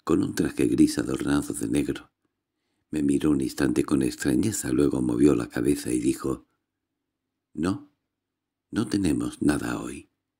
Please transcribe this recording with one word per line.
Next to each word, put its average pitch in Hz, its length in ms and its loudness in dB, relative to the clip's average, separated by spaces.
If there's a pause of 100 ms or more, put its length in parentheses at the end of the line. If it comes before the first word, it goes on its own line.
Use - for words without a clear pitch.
con 80 180 2
un - 140 -2
traje 67 320 0
gris - 320 4
adornado 65 540 -2
de 57 140 -6
negro. - 440 -4 (800)
Me 76 100 -2
miró 71 300 2
un 69 100 2
instante 65 420 0
con 67 200 0
extrañeza, 65 680 -2
luego 67 300 2
movió 62 320 4
la 58 160 0
cabeza 64 420 -2
y 62 80 0
dijo: - 460 -4 (1080)
"No, 85 360 -4 (800)
no 107 180 -2
tenemos 71 540 0
nada 60 380 0
hoy". - 320 -14 (280)